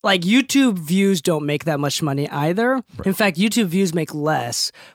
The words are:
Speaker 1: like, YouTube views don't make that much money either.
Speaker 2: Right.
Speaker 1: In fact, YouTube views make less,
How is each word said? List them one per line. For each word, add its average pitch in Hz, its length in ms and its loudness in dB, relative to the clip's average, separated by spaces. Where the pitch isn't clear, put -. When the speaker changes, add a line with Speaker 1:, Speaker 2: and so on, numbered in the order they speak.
Speaker 1:
like, 190 160 2
YouTube 240 580 2
views 185 420 2
don't 156 240 -2
make 147 200 -2
that 151 160 0
much 139 220 -2
money 143 280 -2
either. 185 440 0
Speaker 2:
Right. - 320 -8
Speaker 1:
In 190 80 0
fact, 196 220 0
YouTube 214 300 2
views 175 260 0
make 160 220 -4
less, 147 560 -2